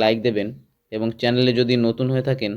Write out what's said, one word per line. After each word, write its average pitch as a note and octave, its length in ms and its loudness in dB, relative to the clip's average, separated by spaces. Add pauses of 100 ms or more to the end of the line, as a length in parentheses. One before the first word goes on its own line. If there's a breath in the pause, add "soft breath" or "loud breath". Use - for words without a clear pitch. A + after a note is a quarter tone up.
লাইক A2 180 4
দেবেন G#2+ 280 -2 (420)
এবং A2 160 -4 (120)
চ্যানেলে B2 400 2
যদি B2 140 2 (140)
নতুন B2+ 260 -2
হয়ে C3 160 -2
থাকেন, B2 280 -2